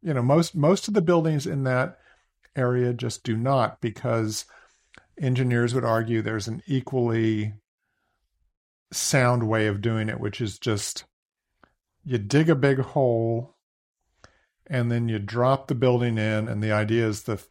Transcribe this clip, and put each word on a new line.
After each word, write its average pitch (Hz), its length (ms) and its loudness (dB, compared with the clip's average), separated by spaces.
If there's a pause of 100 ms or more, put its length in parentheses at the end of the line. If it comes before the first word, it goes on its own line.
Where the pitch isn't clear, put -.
You 160 120 -4
know, 131 80 0
most, 147 340 2
most 165 340 2
of 214 40 -2
the 208 80 2
buildings 160 460 2
in 143 160 -4
that 127 360 -2 (560)
area 123 380 0
just 120 300 -6
do 113 140 -2
not, 127 420 0
because 113 640 -4 (800)
engineers 123 520 0
would 127 120 -2
argue 113 360 0
there's 110 280 -4
an 131 180 -8
equally 113 840 0 (1400)
sound 123 560 2
way 110 200 2
of 101 140 -2
doing 110 280 -2
it, 117 100 -6
which 107 220 -6
is 107 180 -6
just - 460 -4 (1000)
you 127 140 -2
dig 139 320 2
a 160 60 6
big 135 240 2
hole 120 800 0 (1080)
and 123 240 -2
then 117 200 0
you 110 100 -2
drop 120 480 0
the 147 80 -2
building 120 420 2
in, 107 300 0
and 107 160 -4
the 107 80 0
idea 107 340 2
is 107 180 -2
the 107 280 -4